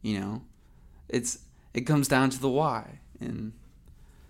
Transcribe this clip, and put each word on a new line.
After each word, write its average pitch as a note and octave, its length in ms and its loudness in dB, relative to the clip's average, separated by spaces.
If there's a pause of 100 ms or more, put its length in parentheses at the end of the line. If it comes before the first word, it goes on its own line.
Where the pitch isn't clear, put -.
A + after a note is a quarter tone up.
you G#2 180 -2
know? G#2 220 -6 (680)
It's, - 300 -2 (340)
it A#2+ 100 -2
comes C#3+ 260 2
down C3 220 6
to C3 100 -6
the C3+ 100 2
why. C3 500 0 (180)
And A2 360 -8 (760)